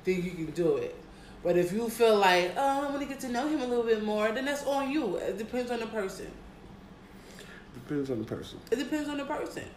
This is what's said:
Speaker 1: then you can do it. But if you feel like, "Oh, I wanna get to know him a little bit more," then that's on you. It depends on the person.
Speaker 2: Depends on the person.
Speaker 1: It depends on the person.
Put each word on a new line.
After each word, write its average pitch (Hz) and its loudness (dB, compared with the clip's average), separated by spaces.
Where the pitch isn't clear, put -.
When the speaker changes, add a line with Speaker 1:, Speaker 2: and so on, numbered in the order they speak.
Speaker 1:
then 185 2
you 180 -2
can 160 -6
do 160 4
it. 120 -4
But 175 4
if 175 4
you 226 0
feel 226 6
like, 180 6
"Oh, 277 2
I 277 -2
wanna 285 -2
get 277 -8
to 262 -6
know 247 0
him 302 0
a 247 -2
little 240 2
bit 220 4
more," 214 2
then 262 -2
that's 285 -2
on 277 0
you. 269 0
It 185 -2
depends 233 -4
on 233 -2
the 226 -4
person. 214 -4
Speaker 2:
Depends 135 -4
on 117 -2
the 110 -4
person. - -8
Speaker 1:
It 226 2
depends 285 -2
on 285 -4
the 269 -4
person. 170 -6